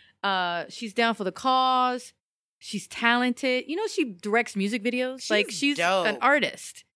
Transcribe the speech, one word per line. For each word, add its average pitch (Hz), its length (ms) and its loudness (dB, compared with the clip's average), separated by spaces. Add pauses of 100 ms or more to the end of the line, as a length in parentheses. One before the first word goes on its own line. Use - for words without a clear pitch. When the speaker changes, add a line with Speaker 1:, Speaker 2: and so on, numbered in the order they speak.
(240)
Speaker 1:
cool. 202 60 0
Uh, 175 400 0
she's 220 240 -10
down 233 220 2
for 208 80 -6
the 185 80 -2
cause. 254 840 2 (460)
She's - 280 -8
talented. 247 800 2
You 294 100 -4
know, 427 100 -2
she 339 180 0
directs 214 500 -2
music 202 280 -2
videos. 254 480 -2
Like, 208 180 2
Speaker 2:
She's 196 80 -8
Speaker 1:
she's 277 220 0
an 185 360 2
Speaker 2:
dope. - 80 -6
Speaker 1:
artist. - 600 0 (120)